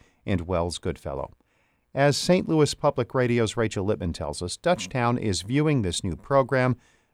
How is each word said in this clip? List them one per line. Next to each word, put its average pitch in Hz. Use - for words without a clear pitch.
and 98
Wells 85
Goodfellow. 69
As 139
Saint -
Louis 156
Public 139
Radio's 120
Rachel 104
Lippman 95
tells 76
us, 87
Dutchtown 123
is 92
viewing 139
this 87
new 90
program 127